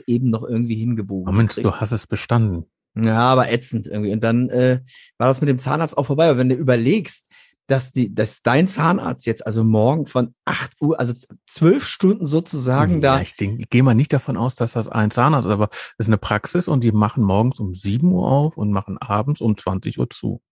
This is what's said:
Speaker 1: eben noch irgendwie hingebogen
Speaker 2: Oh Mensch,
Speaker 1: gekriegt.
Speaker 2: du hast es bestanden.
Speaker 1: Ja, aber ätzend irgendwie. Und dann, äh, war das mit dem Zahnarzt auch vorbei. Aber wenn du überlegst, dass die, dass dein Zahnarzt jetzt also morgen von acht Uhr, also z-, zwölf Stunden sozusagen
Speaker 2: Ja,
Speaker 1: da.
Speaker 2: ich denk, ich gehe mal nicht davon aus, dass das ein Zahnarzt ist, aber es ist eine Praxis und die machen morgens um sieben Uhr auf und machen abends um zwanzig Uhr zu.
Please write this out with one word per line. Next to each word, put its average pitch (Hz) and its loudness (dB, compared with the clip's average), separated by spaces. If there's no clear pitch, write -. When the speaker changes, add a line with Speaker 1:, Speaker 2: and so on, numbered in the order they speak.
Speaker 1:
eben 123 0
noch 113 0
irgendwie 117 -4
hingebogen 101 -4
Speaker 2:
Oh 98 2
Mensch, 110 2
Speaker 1:
gekriegt. 110 0
Speaker 2:
du - -10
hast 110 -4
es 110 -4
bestanden. 107 0
Speaker 1:
Ja, 110 0
aber 127 2
ätzend 113 -4
irgendwie. 104 -2
Und 107 -2
dann, 120 2
äh, 127 2
war 123 2
das 131 0
mit 147 0
dem 127 0
Zahnarzt 151 -2
auch 139 0
vorbei. 151 2
Aber 139 4
wenn 127 2
du 127 2
überlegst, 127 0
dass 131 -2
die, 117 0
dass 110 -4
dein 139 2
Zahnarzt 175 -2
jetzt - -4
also 113 0
morgen 113 2
von 123 -2
acht - -6
Uhr, 151 0
also 123 -2
z-, - -14
zwölf 180 2
Stunden 190 0
sozusagen 143 0
Speaker 2:
Ja, 165 0
Speaker 1:
da. 135 0
Speaker 2:
ich - -8
denk, 101 -4
ich - -12
gehe 120 6
mal 127 6
nicht 123 2
davon 135 -2
aus, 120 -2
dass 117 -4
das 110 -4
ein 107 0
Zahnarzt 127 2
ist, 98 2
aber 104 2
es - -8
ist - 0
eine 107 4
Praxis - -2
und 143 0
die 117 2
machen 107 0
morgens 104 0
um 95 -6
sieben 104 0
Uhr 180 0
auf 143 0
und 104 -2
machen 98 -6
abends 113 -2
um 107 0
zwanzig 95 -6
Uhr 123 -2
zu. - -8